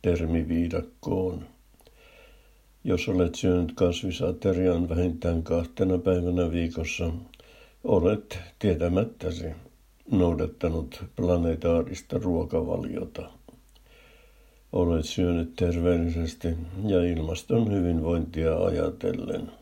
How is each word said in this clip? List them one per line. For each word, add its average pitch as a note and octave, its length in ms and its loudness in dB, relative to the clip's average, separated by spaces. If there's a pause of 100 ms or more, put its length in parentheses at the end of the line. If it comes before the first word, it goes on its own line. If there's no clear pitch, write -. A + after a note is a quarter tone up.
termiviidakkoon. E2+ 1400 -2 (1400)
Jos F#2 240 0
olet F2+ 260 2
syönyt F2+ 380 2
kasvisaterian F2 1160 0
vähintään E2+ 540 0
kahtena F2 560 0
päivänä F2+ 520 2
viikossa, E2 600 -2 (720)
olet G2+ 540 2 (200)
tietämättäsi F2 880 0 (640)
noudattanut E2 920 0 (120)
planetaarista E2+ 1000 0
ruokavaliota. - 1120 -2 (1400)
Olet E2+ 320 2
syönyt F2 520 0
terveellisesti E2+ 920 0 (380)
ja F2+ 180 4
ilmaston F2+ 680 0
hyvinvointia E2 840 0
ajatellen. - 920 -2 (120)